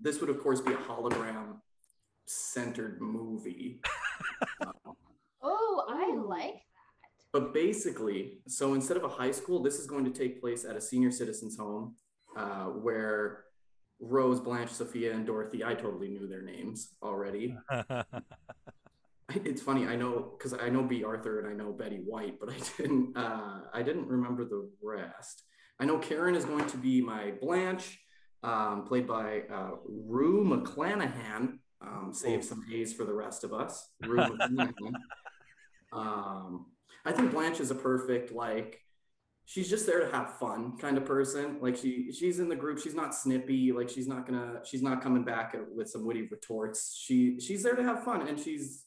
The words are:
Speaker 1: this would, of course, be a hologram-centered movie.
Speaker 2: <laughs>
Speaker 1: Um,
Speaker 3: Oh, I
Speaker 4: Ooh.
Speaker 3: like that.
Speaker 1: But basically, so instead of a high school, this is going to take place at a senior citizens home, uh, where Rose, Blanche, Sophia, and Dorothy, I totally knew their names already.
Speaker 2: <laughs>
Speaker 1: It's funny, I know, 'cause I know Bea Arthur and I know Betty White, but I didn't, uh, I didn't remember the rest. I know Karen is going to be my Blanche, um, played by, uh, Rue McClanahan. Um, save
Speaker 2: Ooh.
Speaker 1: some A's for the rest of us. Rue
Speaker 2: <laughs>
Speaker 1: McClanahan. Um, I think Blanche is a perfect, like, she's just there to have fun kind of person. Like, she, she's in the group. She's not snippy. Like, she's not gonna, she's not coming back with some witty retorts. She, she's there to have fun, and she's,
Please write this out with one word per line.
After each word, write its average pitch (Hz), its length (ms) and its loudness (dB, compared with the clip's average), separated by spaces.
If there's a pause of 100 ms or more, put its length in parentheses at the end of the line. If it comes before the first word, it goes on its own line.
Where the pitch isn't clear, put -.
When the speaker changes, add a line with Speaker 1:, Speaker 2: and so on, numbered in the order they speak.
Speaker 1:
this 147 200 0
would, 156 100 0
of 135 100 2
course, 131 200 4
be 127 140 2
a - 20 0
hologram-centered 113 2250 -6
movie. 110 840 -6
Speaker 2:
<laughs> - 40 -2 (680)
Speaker 1:
Um, 285 120 -6 (760)
Speaker 3:
Oh, 403 440 2
I 330 160 0 (100)
Speaker 4:
Ooh. 214 100 -2
Speaker 3:
like 196 280 -4
that. - 60 -20 (720)
Speaker 1:
But - 200 2
basically, 117 920 0
so 139 260 2
instead 139 240 2
of 180 80 0
a 143 40 0
high 127 240 0
school, 180 300 0
this 139 160 2
is - 80 -8
going 139 200 0
to 127 40 2
take 127 300 -2
place 120 240 -2
at 107 100 -6
a 104 60 -4
senior 127 300 6
citizens 110 480 -4
home, 107 380 -6 (400)
uh, 101 300 -4
where 107 800 0 (560)
Rose, 127 400 6
Blanche, 120 300 -2
Sophia, 117 420 -2
and 110 140 0
Dorothy, 110 360 -2
I 117 120 2
totally 98 340 -4
knew 98 180 -6
their 95 160 -8
names 98 600 -10
already. 101 540 -4 (140)
Speaker 2:
<laughs> 127 240 -2 (1400)
Speaker 1:
It's 185 280 -2
funny, 135 240 4
I 117 100 0
know, 120 420 0
'cause 127 140 -4
I 120 160 -2
know 131 140 4
Bea 123 220 2
Arthur 110 360 -2
and 104 80 -4
I 104 60 -6
know 104 180 -6
Betty 101 320 -6
White, 104 340 -6
but 104 120 -6
I 127 60 -8 (200)
didn't, 135 400 4
uh, 110 460 -4 (100)
I 117 100 0
didn't 147 240 0
remember 123 380 2
the 101 260 -4 (120)
rest. 101 600 -8 (360)
I 131 60 2
know 156 120 4
Karen 170 360 2
is 156 100 4
going 147 240 0
to 131 80 -6
be 127 240 4
my 107 400 0
Blanche, 185 580 0 (440)
um, 107 420 0
played 123 240 2
by, 107 420 0
uh, 95 260 -4 (120)
Rue 127 560 4
McClanahan. 127 1120 0 (220)
Um, 98 340 -8
save 117 260 0
Speaker 2:
Ooh. - 20 -6
Speaker 1:
some - 300 -8
A's 113 220 -2
for 117 100 -2
the 104 100 -2
rest 104 300 -4
of - 100 -6
us. - 360 -6 (100)
Rue 113 180 2
Speaker 2:
<laughs> 123 200 4
Speaker 1:
McClanahan. 127 540 0 (1000)
Um, 98 720 -4 (380)
I 151 80 2
think 247 200 6
Blanche 160 280 2
is 135 100 0
a 135 40 2
perfect, 127 580 2
like, 110 480 -4 (680)
she's 180 220 -2
just 214 180 4
there 175 140 6
to 160 100 2
have 123 280 -2
fun 117 400 -2
kind 139 180 2
of 135 80 2
person. 139 560 2
Like, 127 160 2
she, 123 360 0
she's 175 280 0
in 175 80 2
the 165 80 0
group. 143 240 -2
She's 151 140 -6
not 151 200 -2
snippy. 131 580 4
Like, 120 180 0
she's 131 180 -4
not 127 180 -4
gonna, 120 380 -4
she's 131 180 -4
not 131 200 2
coming 127 200 6
back 113 320 -2 (200)
with 110 160 -4
some 110 160 -4
witty 113 240 0
retorts. 110 680 -4
She, 123 400 6
she's 190 240 -2
there 240 140 4
to 247 60 2
have 247 220 2
fun, 196 220 0
and 147 140 -2
she's, 143 460 -6